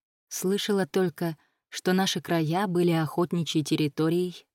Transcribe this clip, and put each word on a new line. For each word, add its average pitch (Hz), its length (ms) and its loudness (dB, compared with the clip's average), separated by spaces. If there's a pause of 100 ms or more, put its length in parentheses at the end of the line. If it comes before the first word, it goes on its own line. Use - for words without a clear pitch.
(300)
Слышала 196 560 0
только, 170 520 -2 (320)
что - 240 -2
наши 190 280 0
края 170 460 0
были 175 240 2
охотничьей 165 720 0
территорией 160 920 0